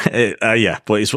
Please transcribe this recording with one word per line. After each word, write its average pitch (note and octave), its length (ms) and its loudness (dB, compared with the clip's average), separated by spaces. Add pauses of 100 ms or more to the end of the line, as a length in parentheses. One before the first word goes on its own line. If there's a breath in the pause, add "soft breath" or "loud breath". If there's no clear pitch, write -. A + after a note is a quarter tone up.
<laughs> - 80 -2
it, A2 280 0
uh, A2+ 120 2
yeah, G2+ 320 0
but G#2+ 160 0
it's, G#2 160 -2